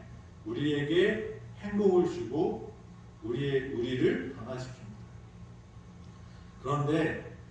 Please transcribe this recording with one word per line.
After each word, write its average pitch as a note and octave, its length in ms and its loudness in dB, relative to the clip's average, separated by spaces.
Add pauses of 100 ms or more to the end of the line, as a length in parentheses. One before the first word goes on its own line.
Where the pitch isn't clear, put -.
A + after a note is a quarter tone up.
(460)
우리에게 D#3 920 2 (200)
행복을 G3 520 6
주고 C#3+ 640 -2 (500)
우리의, C3+ 520 0
우리를 B2 600 2
변화시킵니다. B2+ 460 -8 (1800)
그런데 D3 760 2 (140)